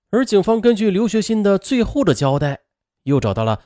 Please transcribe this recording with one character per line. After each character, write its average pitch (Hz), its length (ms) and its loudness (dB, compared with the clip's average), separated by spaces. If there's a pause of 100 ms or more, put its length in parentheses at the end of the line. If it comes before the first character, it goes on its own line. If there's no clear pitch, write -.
(100)
而 247 160 0
警 202 160 2
方 226 180 0
根 240 160 2
据 208 160 0
刘 208 160 0
学 214 140 0
新 214 220 -2
的 196 140 2
最 240 260 -2
后 285 200 -2
的 - 100 4
交 139 260 0
代， 143 220 -4 (420)
又 135 160 0
找 107 140 -2
到 113 100 -4
了 110 220 -2